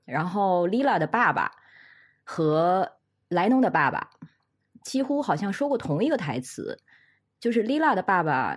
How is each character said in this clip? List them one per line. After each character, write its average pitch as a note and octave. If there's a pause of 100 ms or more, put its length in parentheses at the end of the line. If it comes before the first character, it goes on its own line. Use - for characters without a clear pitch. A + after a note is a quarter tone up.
然 D#3+
后 F3+
Lila A#3
的 D#3
爸 G#3+
爸 - (720)
和 E3 (380)
莱 F3
农 C4
的 A3+
爸 D3
爸 - (720)
几 C4+
乎 C#4+
好 C#4
像 G3
说 C#4+
过 C#4
同 D#3+
一 C#4+
个 D#4
台 C#3+
词， - (600)
就 A#3
是 A3+
Lila C#4+
的 F#3
爸 F#3
爸， C3